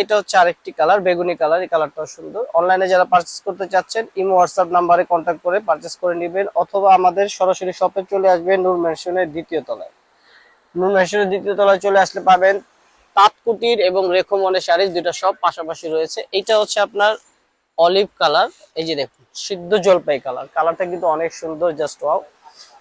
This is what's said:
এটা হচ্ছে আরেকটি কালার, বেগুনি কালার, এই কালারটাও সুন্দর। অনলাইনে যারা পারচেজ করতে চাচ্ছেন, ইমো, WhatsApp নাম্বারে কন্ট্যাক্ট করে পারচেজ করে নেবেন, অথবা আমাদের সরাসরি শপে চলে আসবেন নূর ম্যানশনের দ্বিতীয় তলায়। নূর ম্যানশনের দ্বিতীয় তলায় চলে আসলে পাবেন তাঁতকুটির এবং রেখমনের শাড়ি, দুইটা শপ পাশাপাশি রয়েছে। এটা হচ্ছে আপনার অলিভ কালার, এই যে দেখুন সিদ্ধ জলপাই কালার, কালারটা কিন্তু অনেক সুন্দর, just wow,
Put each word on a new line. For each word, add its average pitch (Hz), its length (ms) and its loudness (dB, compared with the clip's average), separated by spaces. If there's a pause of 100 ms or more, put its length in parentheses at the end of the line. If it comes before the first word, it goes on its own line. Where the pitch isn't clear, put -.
এটা 214 160 -2
হচ্ছে - 240 -6
আরেকটি 175 360 -2
কালার, 175 280 2
বেগুনি 175 360 0
কালার, 160 220 2
এই - 100 -10
কালারটাও 156 320 -2 (100)
সুন্দর। 160 260 -10 (160)
অনলাইনে 185 340 2
যারা 185 200 4
পারচেজ 175 340 0
করতে 190 260 -6
চাচ্ছেন, 196 320 -2 (160)
ইমো, 190 200 0
WhatsApp 175 360 0
নাম্বারে 175 260 4 (100)
কন্ট্যাক্ট 165 340 -2
করে 180 120 0 (100)
পারচেজ 156 320 -4
করে 175 220 -2
নেবেন, 190 240 -4 (160)
অথবা 196 260 0 (100)
আমাদের 185 280 2 (100)
সরাসরি 185 440 -2
শপে 185 200 -2 (120)
চলে 190 220 2
আসবেন 180 300 0
নূর 185 200 0
ম্যানশনের 175 500 -4
দ্বিতীয় 160 340 -6
তলায়। 107 260 -10 (800)
নূর 185 200 0
ম্যানশনের 190 380 0
দ্বিতীয় 196 260 -4
তলায় 196 260 4
চলে 196 200 2
আসলে 190 160 -8 (100)
পাবেন 190 240 4 (640)
তাঁতকুটির 233 640 2 (100)
এবং 190 140 0 (140)
রেখমনের 185 500 0
শাড়ি, 175 180 2 (100)
দুইটা 170 260 -2
শপ 190 140 0 (100)
পাশাপাশি 165 500 -4
রয়েছে। 160 260 -4 (180)
এটা 214 220 -2
হচ্ছে 214 260 -2
আপনার 208 260 0 (680)
অলিভ 185 300 4 (120)
কালার, 170 280 2 (300)
এই 165 100 -4
যে 160 120 -2
দেখুন - 220 -10 (240)
সিদ্ধ 175 240 -8 (160)
জলপাই 151 400 4
কালার, 127 200 -8 (100)
কালারটা 165 340 0
কিন্তু 180 240 -4
অনেক 160 160 -4 (100)
সুন্দর, 160 280 -4 (120)
just 147 260 -6
wow, 165 140 0 (600)